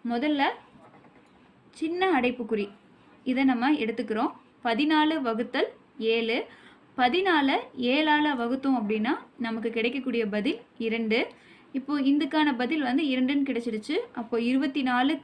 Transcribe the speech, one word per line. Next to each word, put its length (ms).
முதல்ல 360
சின்ன 380
அடைப்புக்குறி 480
இதை 180
நம்ம 220
எடுத்துக்கிறோம். 480
பதினாலு 500
வகுத்தல் 420
ஏழு. 240
பதினாலை 580
ஏழால 460
வகுத்தோம் 400
அப்படின்னா 320
நமக்கு 300
கிடைக்கக்கூடிய 480
பதில் 220
இரண்டு. 340
இப்போ 160
இதுக்கான 380
பதில் 260
வந்து 240
இரண்டுன்னு 380
கிடைச்சிருச்சு. 480
அப்போ 160
இருபத்தி 380
நாலு 240